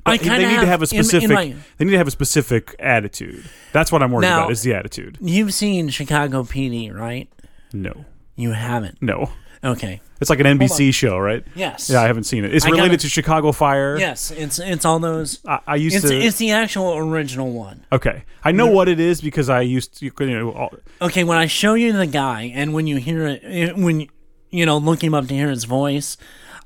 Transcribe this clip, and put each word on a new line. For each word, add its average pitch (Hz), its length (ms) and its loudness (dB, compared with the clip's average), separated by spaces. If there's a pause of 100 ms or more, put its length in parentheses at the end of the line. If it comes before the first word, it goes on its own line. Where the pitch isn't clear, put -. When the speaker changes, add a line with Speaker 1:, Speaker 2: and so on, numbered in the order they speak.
Speaker 1:
But 220 60 4
Speaker 2:
I - 20 6
Speaker 1:
he, 233 60 2
they - 100 -4
Speaker 2:
kinda 180 100 2 (100)
Speaker 1:
need 208 120 2
to 185 60 4
Speaker 2:
have 180 140 4
Speaker 1:
have - 20 0
a 151 120 -2
Speaker 2:
in, - 40 0
in 208 60 4
Speaker 1:
specific, 208 300 4
Speaker 2:
my 170 200 0 (220)
Speaker 1:
they 151 80 0
need 185 80 2
to 190 60 6
have 170 100 4
a 135 40 -6
specific - 640 -2
attitude. - 640 -2 (280)
That's 156 200 2
what 156 100 4
I'm 127 100 2
worried 120 100 2
Speaker 2:
Now, 180 200 4
Speaker 1:
about, 165 100 0
is 117 100 -4
the 123 120 0
attitude. 92 460 -8
Speaker 2:
you've 196 340 0
seen 185 340 0
Chicago 139 560 -2
P 135 240 -4
D, 117 240 -6
right? 117 360 -8 (440)
Speaker 1:
No. 101 320 -10 (320)
Speaker 2:
You 120 160 -4
haven't? 113 500 -6
Speaker 1:
No. 107 280 -2 (340)
Speaker 2:
Okay. 117 360 -4 (200)
Speaker 1:
It's 143 100 0
like 151 100 4
an 135 60 6
N 139 120 6
B 131 100 6
C 143 160 2
Speaker 2:
Hold 139 40 6
on. 131 40 4
Speaker 1:
show, 104 260 2
right? 104 260 -2 (100)
Speaker 2:
Yes. - 360 -6
Speaker 1:
Yeah, 127 100 6
I 113 60 4
haven't 113 180 0
seen 110 200 -2
it. 98 100 -4
It's 120 100 6
Speaker 2:
I 160 60 4
Speaker 1:
related 185 200 4
Speaker 2:
gotta 175 120 4
Speaker 1:
to 147 60 -4
Chicago 156 440 0
Fire. 139 460 2
Speaker 2:
Yes, 165 340 -4
it's, 156 280 -8
it's 180 240 -4
all 165 160 2
those. 160 460 -4
Speaker 1:
I, 139 200 -2
I 151 100 -2
used 160 200 0
Speaker 2:
It's, 170 120 2
Speaker 1:
to 135 80 2
Speaker 2:
it's 214 220 0
the 226 140 0
actual 202 440 0
original 147 560 -4
one. 107 400 -12
Speaker 1:
Okay. 127 320 0 (200)
I 151 80 2
know 214 140 4
Speaker 2:
No. 226 60 6
Speaker 1:
what 185 160 6
it 170 120 2
is 170 200 2
because 151 280 -2
I 127 140 2
used 127 360 -4
to, 139 80 -12
you 131 60 -10 (260)
know, 113 140 -6
all - 200 -8 (300)
Speaker 2:
Okay, 175 220 0
when 170 140 2
I 165 80 4
show 208 280 2
you 233 180 2
the 190 140 2
guy, 127 480 -2
and 143 180 -2
when 156 160 -2
you 147 80 -2
hear 156 300 -2
it, 143 180 -6
it, 175 320 -4
when, 165 320 0 (420)
you 170 160 0
know, 151 120 2
look 156 240 0
him 156 120 0
up 139 140 0
to 135 60 -4
hear 143 160 0
his 120 140 -4
voice, 139 520 -2 (500)